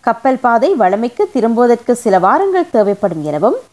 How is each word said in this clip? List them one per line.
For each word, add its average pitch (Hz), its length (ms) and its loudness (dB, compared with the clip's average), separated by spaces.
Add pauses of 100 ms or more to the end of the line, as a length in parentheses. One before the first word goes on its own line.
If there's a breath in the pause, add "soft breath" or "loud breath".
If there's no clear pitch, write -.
கப்பல் 254 380 -2
பாதை 240 360 2
வழமைக்கு 233 580 -2
திரும்புவதற்கு 233 640 0
சில 202 220 0
வாரங்கள் 349 520 0
தேவைப்படும் 196 540 -2
எனவும் 165 340 -2 (140)